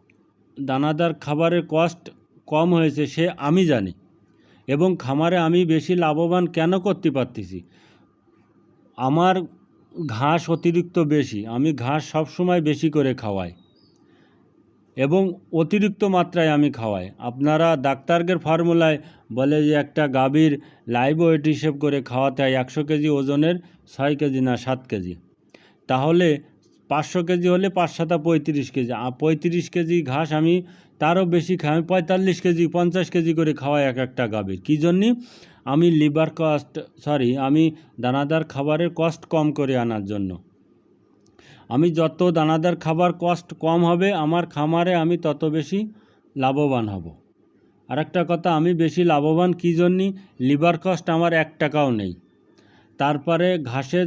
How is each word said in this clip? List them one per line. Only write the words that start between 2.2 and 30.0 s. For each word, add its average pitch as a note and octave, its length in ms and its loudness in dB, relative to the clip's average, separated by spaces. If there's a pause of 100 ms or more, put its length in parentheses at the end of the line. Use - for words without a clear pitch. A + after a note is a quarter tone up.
কম D#3+ 280 2
হয়েছে, D#3 320 2
সে E3 180 -2 (140)
আমি E3+ 280 2
জানি। G#2+ 260 0 (760)
এবং D#3+ 300 2
খামারে D#3 380 0
আমি E3+ 280 2
বেশি D#3+ 300 0
লাভবান E3+ 520 0
কেন E3+ 320 0
করতে F3+ 320 -2
পারতেছি? A2 480 -6 (1400)
আমার E3 380 2 (720)
ঘাস C#3+ 440 0
অতিরিক্ত E3+ 480 0
বেশি, C#3+ 480 0
আমি B2+ 260 0
ঘাস C3+ 320 -2
সবসময় F3 560 0
বেশি D3+ 300 0
করে C#3+ 240 0
খাওয়াই G2 380 -6 (1400)
এবং D3 260 2 (300)
অতিরিক্ত G3 520 0
মাত্রায় F3 460 2
আমি D3 200 4
খাওয়াই। G#2 360 -4 (120)
আপনারা D3 580 0
ডাক্তারদের E3+ 640 0
ফর্মুলায় D#3+ 600 2 (340)
বলে C#3 320 2
যে, D3+ 100 2
একটা D3 340 0
গাভীর C3+ 440 2 (360)
লাইভ B2+ 320 2
ওয়েট D#3+ 260 2
হিসেব D3+ 340 0
করে C#3+ 220 0
খাওয়াতে C3 400 -2
হয় C3 120 2
একশো C3 300 -2
কেজি D3+ 240 -2
ওজনের D3 480 0 (300)
ছয় C#3+ 300 -2
কেজি C#3 240 -2
না B2+ 160 0
সাত C3 300 -4
কেজি, F2+ 280 -6 (720)
তাহলে D#3+ 400 2 (640)
পাঁচশো D3+ 340 -2
কেজি F3+ 240 0
হলে F#3 220 2
পাঁচ F3+ 200 0
সাতা E3+ 280 -2
পঁয়ত্রিশ D3+ 520 0
কেজি। B2 220 -4
আ, A#2+ 180 -6
পঁয়ত্রিশ D#3+ 600 -2
কেজি E3+ 320 -2